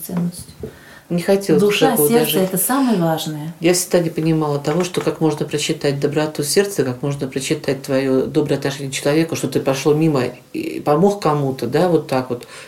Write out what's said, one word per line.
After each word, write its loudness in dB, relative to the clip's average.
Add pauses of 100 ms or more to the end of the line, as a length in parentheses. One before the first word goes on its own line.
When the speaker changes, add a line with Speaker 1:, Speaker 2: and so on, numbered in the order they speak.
Speaker 1:
ценностью. -6 (640)
Speaker 2:
Не -2
хотелось 2
бы 6
Speaker 1:
Душа, 4
Speaker 2:
такого 2
Speaker 1:
сердце 2
Speaker 2:
дожить. 2
Speaker 1:
это -2
самое 2
важное. -2
Speaker 2:
Я 2
всегда 2
не 0
понимала 0
того, 0
что -4
как -4
можно 0
прочитать -2
доброту -2
сердца, 0
как -4
можно -4
прочитать -4
твоё 0
доброе 0
отношение -4
к -6
человеку, 0
что -4
ты -2
пошёл 2
мимо 2 (300)
и -6
помог 2
кому-то, 0
да, 2
вот 2
так -2
вот. -8 (220)